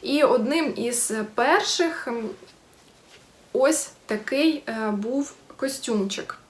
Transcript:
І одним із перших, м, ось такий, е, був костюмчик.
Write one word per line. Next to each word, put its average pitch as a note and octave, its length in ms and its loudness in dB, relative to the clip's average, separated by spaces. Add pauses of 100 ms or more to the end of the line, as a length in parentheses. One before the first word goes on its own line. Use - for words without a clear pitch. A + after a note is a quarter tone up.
І C#4+ 220 2
одним C4 520 2
із A#3+ 360 -2 (240)
перших, E4 720 2
м, A#3 220 -6 (1200)
ось C#4+ 360 4 (160)
такий, C#4 600 0
е, A3 240 -2
був A#3+ 420 -2 (240)
костюмчик. A3 800 -4 (120)